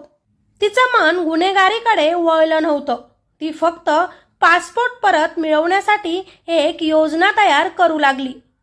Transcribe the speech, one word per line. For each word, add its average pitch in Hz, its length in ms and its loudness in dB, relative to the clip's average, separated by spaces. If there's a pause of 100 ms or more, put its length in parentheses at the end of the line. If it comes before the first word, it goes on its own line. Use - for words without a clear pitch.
(600)
तिचं 480 400 2
मन 330 160 2
गुन्हेगारीकडे 370 1000 0
वळलं 320 480 0
नव्हतं. 285 340 -2 (440)
ती 311 120 -6
फक्त 330 380 -2 (500)
पासपोर्ट 359 520 0 (100)
परत 330 360 0
मिळवण्यासाठी 349 880 -2 (180)
एक 330 360 -2
योजना 311 540 2
तयार 349 320 2
करू 330 300 0
लागली, 269 340 0 (300)